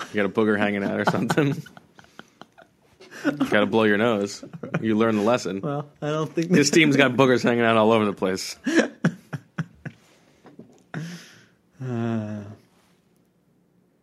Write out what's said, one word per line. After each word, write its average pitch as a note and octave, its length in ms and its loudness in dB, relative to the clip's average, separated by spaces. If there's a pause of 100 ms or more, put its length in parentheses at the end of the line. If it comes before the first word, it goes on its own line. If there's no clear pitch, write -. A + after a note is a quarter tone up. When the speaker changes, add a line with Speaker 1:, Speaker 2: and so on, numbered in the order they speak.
(160)
Speaker 1:
got G#2 100 0
a G2 40 -2
booger G#2+ 280 0
hanging G2+ 260 -2
out G#2+ 160 -4
or G#2 60 -2
something. C3+ 560 -2 (1600)
<laughs> C4+ 260 -2
Gotta G#2 160 4
blow A2 180 2
your G#2 140 2
nose. G#2 460 -2 (380)
You A2 160 0
learn A2+ 200 2
the G#2 60 0
lesson. G2+ 380 0
Speaker 2:
Well, C#3+ 260 -6 (140)
I D3+ 80 -6
don't D3+ 240 -4
think E3 160 -2
Speaker 1:
This D3 200 4
Speaker 2:
that - 60 2
Speaker 1:
team's D#3 220 6
got C3+ 160 4
boogers B2 300 4
hanging A#2+ 220 2
out A2+ 120 4
all A2 140 4
over A2 140 4
the G2+ 80 0
place. F#2 520 -6
Speaker 2:
<laughs> D#4+ 240 2 (3000)
Uh, A#2 600 -6 (1600)